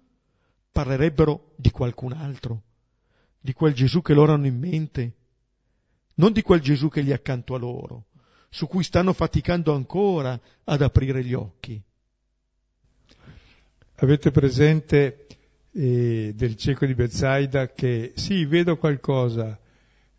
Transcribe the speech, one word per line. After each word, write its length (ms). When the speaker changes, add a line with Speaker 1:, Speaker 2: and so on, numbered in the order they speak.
Speaker 1:
parlerebbero 840
di 160
qualcun 400
altro, 520
di 140
quel 200
Gesù 280
che 120
loro 200
hanno 140
in 120
mente, 540
non 180
di 80
quel 200
Gesù 280
che 140
gli 60
è 40
accanto 420
a 20
loro, 500
su 180
cui 160
stanno 300
faticando 600
ancora 680
ad 160
aprire 420
gli 100
occhi. 480
Speaker 2:
Avete 360
presente, 960
eh, 640
del 200
cieco 300
di 100
Betsaida 760
che, 440
"Sì, 300
vedo 320
qualcosa, 800